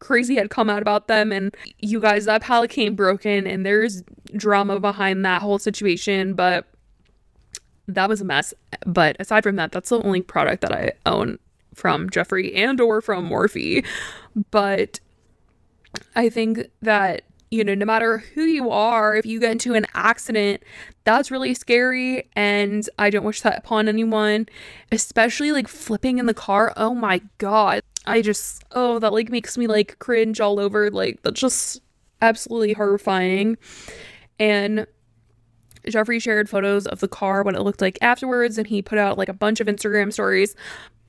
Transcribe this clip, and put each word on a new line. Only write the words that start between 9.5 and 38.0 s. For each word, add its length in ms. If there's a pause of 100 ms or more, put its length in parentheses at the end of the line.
that, 160
that's 160
the 140
only 180
product 400
that 120
I 200 (140)
own 320 (340)
from 380
Jeffree 460
and 240
or 200
from 300
Morphe. 560 (640)
But 500 (1120)
I 140
think 400 (140)
that, 400 (280)
you 140
know, 100
no 120
matter 320
who 240
you 280
are, 460
if 80
you 160
get 120
into 220
an 200
accident, 680 (420)
that's 260
really 240
scary, 800
and 540 (100)
I 100
don't 160
wish 180
that 160
upon 300
anyone, 580 (460)
especially, 600
like, 160
flipping 500
in 80
the 80
car. 420
Oh 180
my 280 (160)
God. 440 (220)
I 160
just, 420 (100)
oh, 260
that, 140
like, 180
makes 260
me, 100
like, 340
cringe 400
all 200
over. 300
Like, 320
that's 180
just 400 (400)
absolutely 540
horrifying. 840 (800)
And 480 (1000)
Jeffree 340
shared 300
photos 360
of 140
the 80
car, 340
what 120
it 80
looked 180
like 220